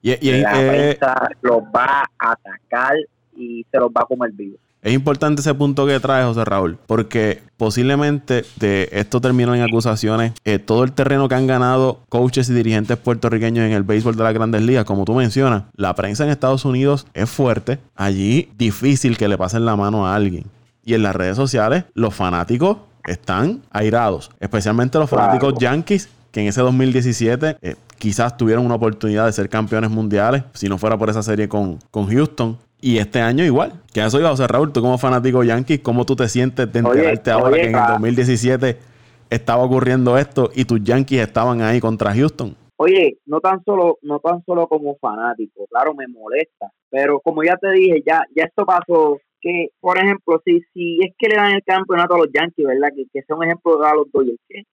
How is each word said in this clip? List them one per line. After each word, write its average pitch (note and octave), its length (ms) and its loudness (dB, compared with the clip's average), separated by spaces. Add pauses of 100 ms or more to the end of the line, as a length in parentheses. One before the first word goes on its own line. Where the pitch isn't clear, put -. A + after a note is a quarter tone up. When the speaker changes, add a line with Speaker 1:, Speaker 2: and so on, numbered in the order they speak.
Speaker 1:
Y, A#2+ 120 0 (140)
y, C3 140 2
Speaker 2:
La C3 220 2
Speaker 1:
eh, C#3+ 340 2
Speaker 2:
prensa C3 320 0 (120)
los A#2+ 200 2
va B2+ 440 0 (120)
a A2+ 140 -2
atacar A#2+ 640 -4 (400)
y A#2 340 -12
se C3+ 80 -2
los B2 120 2
va A#2+ 120 0
a A#2+ 40 0
comer B2 260 -4
vivo. G2+ 260 -14 (220)
Speaker 1:
Es A2 140 -2
importante C#3+ 480 0
ese D3 140 0
punto C#3 300 0
que C#3 140 2
trae C3 240 0
José A#2 220 0
Raúl, F#2+ 400 -2
porque A2 560 -2 (160)
posiblemente C3+ 880 0 (140)
de G2 340 0
esto - 280 -2
terminó B2 340 2
en B2 80 2
acusaciones. A2+ 720 0 (120)
Eh, G#2 140 0
todo A2+ 260 2
el C3 80 -4
terreno C3+ 340 0
que B2+ 80 0
han C3 120 2
ganado B2+ 500 2 (100)
coaches B2 420 0
y B2+ 40 0
dirigentes A2 420 0
puertorriqueños A#2 720 0
en A2 80 2
el G2+ 100 0
béisbol A2 320 0
de A2+ 80 0
las A2+ 100 2
Grandes A2 280 0
Ligas, A#2 240 2
como G2 180 -2
tú A2 100 -2
mencionas, B2 500 0 (120)
la F#2+ 200 -2
prensa G#2 280 -4
en D3 60 0
Estados C3+ 340 -2
Unidos C#3 520 0
es A2 140 -4
fuerte. B2+ 500 -2 (160)
Allí G2 600 0
difícil B2 600 0
que G#2+ 100 0
le G2 100 0
pasen G#2+ 280 -2
la A2 100 0
mano G2+ 320 0
a F#2+ 80 0
alguien. F#2+ 300 -2 (400)
Y A2+ 80 -2
en A2 100 2
las F#2+ 120 -2
redes F#2 200 -2
sociales, B2+ 480 0 (120)
los A2 200 -2
fanáticos A2+ 640 -2 (280)
están A2+ 680 -4
airados, G#2+ 580 0 (100)
especialmente A2+ 600 -2
los D3 100 0
Speaker 2:
Claro. G#2 160 2
Speaker 1:
fanáticos A#2+ 340 0
yankees, D#3+ 480 0 (240)
que G#2+ 100 -4
en G#2 60 0
ese G#2 140 -2
dos B2+ 120 2
mil C3 200 2
diecisiete, B2 680 0
eh, E2+ 140 -10 (220)
quizás A#2 400 -2
tuvieron A#2 280 2
una A#2+ 100 0
oportunidad A2 500 0
de A2 80 0
ser G2 160 -4
campeones A2 400 -2
mundiales, A2 540 0 (100)
si G2+ 160 -6
no G2 80 -2
fuera G#2+ 200 0
por G#2+ 120 0
esa G#2+ 140 -2
serie G#2 260 -2
con, G2 300 -4 (120)
con G2+ 160 -4
Houston. A#2+ 500 -2 (220)
Y A#2 200 2
este G#2 200 -2
año A#2+ 240 2
igual. E3 300 2 (180)
Que G#2+ 100 -2
a G#2+ 40 0
eso A#2 140 2
iba, E3 100 4
José C3+ 160 0
Raúl, C#3 260 0
tú B2+ 100 0
como B2 180 0
fanático B2+ 440 2
yankee, B2 360 0
¿cómo A#2+ 260 0
tú C3+ 100 0
te A#2+ 120 -2
sientes B2 440 -2
de A#2 100 0
Speaker 2:
Oye, A#2+ 180 4
Speaker 1:
enterarte D#3 320 0
ahora A2+ 160 2
Speaker 2:
oye, C#3 80 4
Speaker 1:
que E3 80 2
en A2+ 60 0
el A2+ 40 -2
Speaker 2:
claro. A#2+ 200 2
Speaker 1:
dos G#2+ 80 0
mil A#2+ 140 0
diecisiete B2 640 0 (540)
estaba A#2 320 0
ocurriendo B2+ 520 2
esto C3+ 380 2
y B2+ 120 0
tus A2+ 180 0
Yankees C3 380 2
estaban A#2 400 0
ahí A2+ 180 2
contra G#2+ 340 -2
Houston? C3 420 -2 (200)
Speaker 2:
Oye, F3 500 2
no D3+ 140 -2
tan F#3 240 -2
solo, F3+ 400 0
no D3 160 -6
tan F3 260 -4
solo E3+ 220 0
como D3 300 -2
fanático, A2+ 760 -6
claro, C#3 240 -2
me C3+ 120 -12
molesta, A#2 640 -8 (200)
pero C#3 280 0
como D#3 240 -4
ya F3 140 2
te G3 140 -2
dije, F#3 340 4
ya, D#3+ 160 2 (140)
ya D#3+ 80 0
esto - 200 -4
pasó, E3+ 540 2 (240)
que, F3 280 -4 (100)
por F#3 180 0
ejemplo, F#3+ 480 0
si, F3 160 2 (100)
si E3+ 300 -4
es F#3 160 -2
que A3+ 120 0
le G#3+ 60 2
dan G3+ 180 2
el G3 100 -2
campeonato F#3 500 0
a F3 60 4
los D#3+ 120 4
Yankees, D#3 360 -2
¿verdad? C#3 280 2
Que, C3+ 160 -8
que C3+ 120 -8
sea D3+ 120 -6
un E3 80 -4
ejemplo E3 400 0
a D3+ 120 4
los D3 160 0
Dodgers, B2+ 360 0
¿qué? - 140 -16 (120)